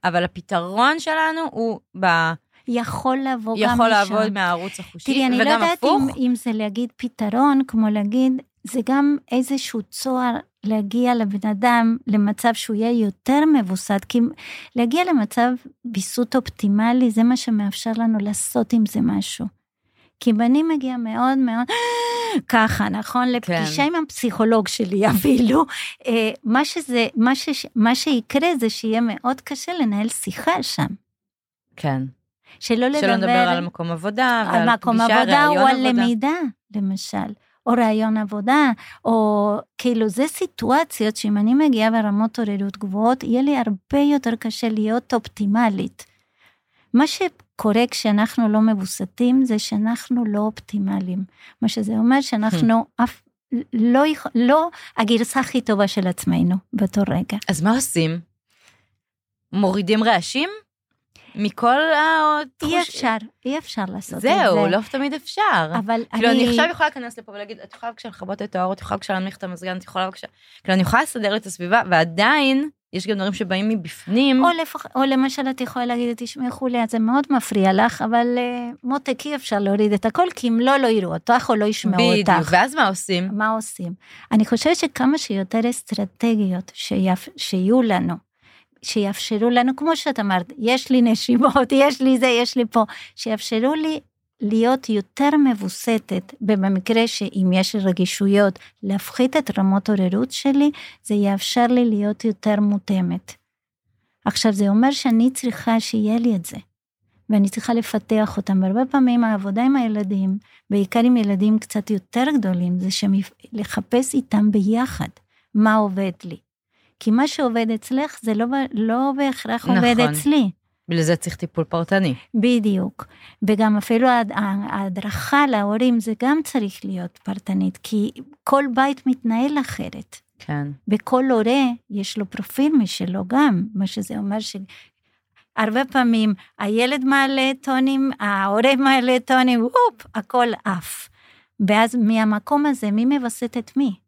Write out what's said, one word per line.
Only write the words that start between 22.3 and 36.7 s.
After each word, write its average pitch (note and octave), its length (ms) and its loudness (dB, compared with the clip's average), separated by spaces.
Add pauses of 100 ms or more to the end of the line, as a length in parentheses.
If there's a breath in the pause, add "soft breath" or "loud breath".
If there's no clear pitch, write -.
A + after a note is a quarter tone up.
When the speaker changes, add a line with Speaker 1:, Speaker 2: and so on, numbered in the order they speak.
Speaker 2:
ככה, A3 400 2
נכון? G#3+ 360 -4
Speaker 1:
כן. B3 80 0
Speaker 2:
לפגישה F3 520 -2
עם D#4 80 0 (120)
הפסיכולוג A3 640 0
שלי G3+ 380 -2
<laughs> A3+ 40 4
אפילו, B3 560 4 (400 loud breath)
אה, A3+ 240 0 (140)
מה B3+ 200 2
שזה, B3 420 -2 (100)
מה A#3+ 180 4
ש-, - 400 -4
מה A#3 200 2
שיקרה C#4 540 0 (120)
זה A3+ 100 0
שיהיה A3 320 -4
מאוד B3 380 -4
קשה - 320 -10
לנהל A3+ 360 -2
שיחה - 540 -4
שם. - 240 -4 (920)
Speaker 1:
כן. C3 260 -2 (580 soft breath)
Speaker 2:
שלא A3+ 160 -2
Speaker 1:
שלא C4 220 0
Speaker 2:
לדבר G3+ 180 2
Speaker 1:
נדבר F#3+ 140 0 (180)
על F3 180 0
מקום E3+ 240 -8
עבודה, G#3+ 580 0
Speaker 2:
על F3 60 0
Speaker 1:
ועל A3+ 200 4
Speaker 2:
מקום A3+ 240 0
Speaker 1:
פגישה, A3+ 220 4
Speaker 2:
עבודה, C#4 280 4
Speaker 1:
ראיון D4 140 2
Speaker 2:
או C4+ 60 6
על C4 180 2
Speaker 1:
עבודה. A#3+ 160 2
Speaker 2:
למידה, A#3+ 300 0 (440)